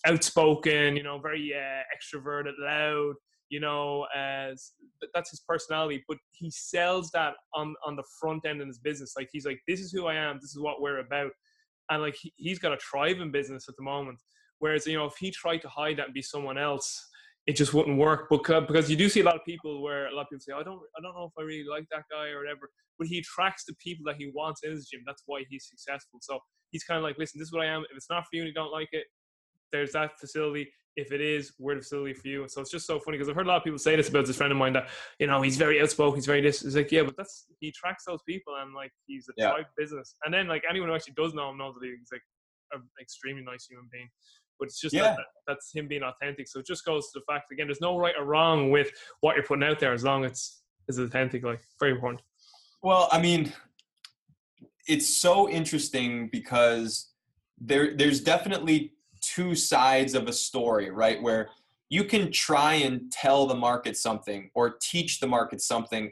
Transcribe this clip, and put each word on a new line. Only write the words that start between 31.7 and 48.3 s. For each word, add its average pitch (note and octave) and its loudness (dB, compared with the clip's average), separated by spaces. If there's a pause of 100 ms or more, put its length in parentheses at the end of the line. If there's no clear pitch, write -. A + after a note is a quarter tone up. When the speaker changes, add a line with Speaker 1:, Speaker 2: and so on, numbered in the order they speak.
Speaker 1:
the C3+ -6
facility C#3 -8
for C3+ -12
you." C#3 -6
And C3 -10
so C#3 -10
it's - -12
just E3+ -10
so D#3 -2
funny D3+ -8
'cause C#3+ -4
I've D3 -4
heard F#3 0
a F3+ 0
lot F3+ 4
of - -2
people D#3 -4
say D#3 4
this C#3+ 6
about C#3 4
this C3+ -2
friend C#3+ 2
of C#3 2
mine C3 4
that, C3 0 (300)
you D3 2
know, C#3 4
"He's C3+ 2
very D3+ 6
outspoken, D3 6
he's C3 -4
very C#3+ 6
this." C#3+ 4
It's C3+ -2
like, D3 2
yeah, D#3+ 6
but C#3 -4
that's, - -14 (140)
he D#3 -8
attracts F3+ -8
those F3 -8
people E3 -8
and, C3+ -12
like, C3+ -14 (140)
he's C3+ -14
a B2 -16
Speaker 2:
Yeah. A2 2
Speaker 1:
thriving D#3 -2 (120)
business. D3+ -8
And D#3 -4
then, F#3+ 0
like, D#3 -2
anyone F3 -2
who E3 0
actually D#3 -8
does D#3+ -2
know C#3+ -6
him C3+ -14
knows C3+ -10
that B2 -16
he's, B2 -14
like, B2 -14 (480)
an B2+ -14 (100)
extremely C3 -12
nice B2+ -16
human B2 -20
being. B2 -18 (480)
But C#3 -8
it's - -14
just D3 -4
Speaker 2:
Yeah. D#3 2
Speaker 1:
that, G#3+ 4
that, - -10 (220)
that's - -8
him D3 -8
being C#3+ -6
authentic. C#3 -8
So C3+ -12
it C3 -12
just F3 -8
goes D3+ -2
to C3+ -12
the C3 -16
fact, D3 -6
again, D3 -6
there's C#3+ -6
no F3+ 0
right F3 2
or C#3+ -4
wrong D3+ 6